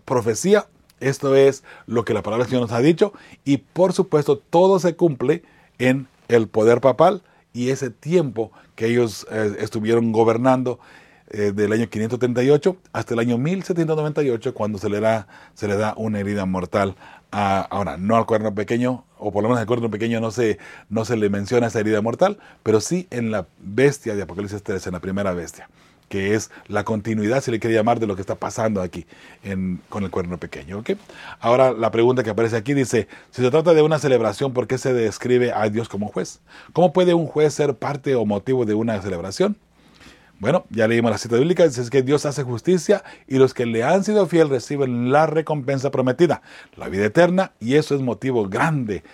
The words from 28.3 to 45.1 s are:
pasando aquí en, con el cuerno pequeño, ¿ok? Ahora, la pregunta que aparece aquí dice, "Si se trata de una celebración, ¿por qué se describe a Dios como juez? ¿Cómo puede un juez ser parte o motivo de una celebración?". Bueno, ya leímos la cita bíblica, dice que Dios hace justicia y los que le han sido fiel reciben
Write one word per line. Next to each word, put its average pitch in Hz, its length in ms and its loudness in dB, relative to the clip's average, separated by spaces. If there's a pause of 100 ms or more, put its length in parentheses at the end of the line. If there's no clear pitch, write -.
pasando 110 460 -4
aquí 87 240 -10 (380)
en, 95 460 -6
con 101 160 -6
el 90 60 -8
cuerno 90 260 -6
pequeño, 76 420 -12
¿ok? 117 120 -8 (500)
Ahora, 127 320 4
la 110 180 0
pregunta 120 320 2
que 110 60 -4
aparece 113 260 0
aquí 117 180 -2
dice, 123 360 0 (220)
"Si - 100 -6
se 123 100 2
trata 160 220 4
de 156 80 6
una 151 180 2
celebración, 127 540 0
¿por 120 120 -2
qué 131 120 -4
se 127 160 -2
describe 123 580 0
a 107 180 0
Dios 110 200 -6
como 104 180 -6
juez? - 320 -8 (320)
¿Cómo 170 220 2
puede 180 200 4
un 165 140 0
juez 151 260 0
ser 143 220 0
parte 135 400 -4
o 113 100 0
motivo 104 380 0
de 107 120 0
una 110 260 -2
celebración?". 98 560 -4 (800)
Bueno, 120 300 0
ya 110 180 2
leímos 117 220 2
la 104 80 0
cita 117 180 -4
bíblica, 165 320 4
dice 123 220 -2
que 135 140 2
Dios 143 240 0
hace 143 160 -4
justicia 147 600 0 (240)
y 135 120 0
los 131 160 6
que 123 100 0
le 113 180 0
han 175 200 2
sido 208 240 2
fiel 160 220 4
reciben 127 600 -2